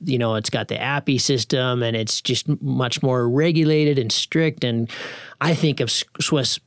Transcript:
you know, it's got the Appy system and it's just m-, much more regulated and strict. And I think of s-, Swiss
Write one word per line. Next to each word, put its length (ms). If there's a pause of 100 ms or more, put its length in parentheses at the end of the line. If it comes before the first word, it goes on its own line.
you 140
know, 180
it's 140
got 180
the 120
Appy 380
system 640
and 140
it's 240
just 280
m-, 120
much 420
more 260
regulated 680
and 140
strict. 500
And 260 (520)
I 140
think 260
of 80
s-, 160 (160)
Swiss 460